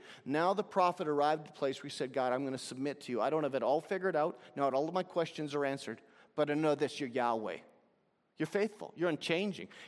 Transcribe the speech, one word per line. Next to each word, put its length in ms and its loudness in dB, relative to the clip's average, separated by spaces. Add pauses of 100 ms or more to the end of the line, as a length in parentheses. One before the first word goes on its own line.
(240)
now 300 2
the 100 0
prophet 460 2
arrived 360 2
at 40 -18
a 40 -20
place 300 -2
where 60 -10
he 60 -10
said, 180 -4
"God, 180 2
I'm 140 0
gonna 120 -4
submit 440 -6
to 100 -10
you. 100 0
I 80 2
don't 140 2
have 100 -2
it 80 0
all 200 2
figured 340 -2
out. 240 0 (160)
Not 180 2
all 140 2
of 60 -6
my 100 2
questions 500 -2
are 120 2
answered, 360 -4 (340)
but 140 2
I 40 0
know 200 4
this, 280 0
you're 80 -4
Yahweh. 480 0 (800)
You're 100 -2
faithful. 480 -2
You're 140 0
unchanging. 580 -2 (200)